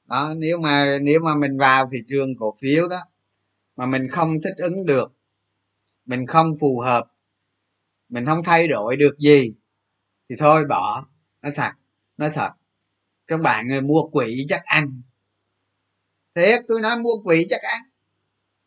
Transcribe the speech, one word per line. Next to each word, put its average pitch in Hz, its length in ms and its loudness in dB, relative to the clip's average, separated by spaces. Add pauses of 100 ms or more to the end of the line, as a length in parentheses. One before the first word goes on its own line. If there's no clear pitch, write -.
Đó, 139 320 -4
nếu 165 200 -2
mà, 143 440 2
nếu 147 240 4
mà 156 100 0
mình 139 220 -2
vào 131 340 4
thị 131 60 -8 (100)
trường 135 280 -2
cổ 110 260 -4
phiếu 151 260 2
đó, 180 120 -6 (760)
mà 127 100 -6
mình 131 220 -2
không 160 360 -2
thích 190 140 -6
ứng 180 280 -4
được, 139 280 0 (920)
mình 127 220 -6
không 160 200 2 (140)
phù 135 180 0
hợp, 120 320 -2 (960)
mình 120 160 -6
không 160 180 0
thay 170 240 2
đổi 117 280 -2
được 143 240 2
gì, 143 360 6 (720)
thì 123 100 -10
thôi 151 300 4
bỏ. 107 360 -4 (360)
Nói 143 140 -8
thật, 120 160 -4 (460)
nói 151 160 -2
thật. 110 160 -4 (800)
Các 160 100 -4
bạn 123 340 -2
ơi, 135 100 -2
mua 151 300 0
quỹ 127 380 -2
chắc 180 160 -2
ăn. 139 360 -2 (1300)
Thiệt, 208 320 4
tôi 226 140 -2
nói 226 160 -2
mua 233 260 -2
quỹ 170 260 2
chắc 240 120 -2
ăn. 233 200 -8 (840)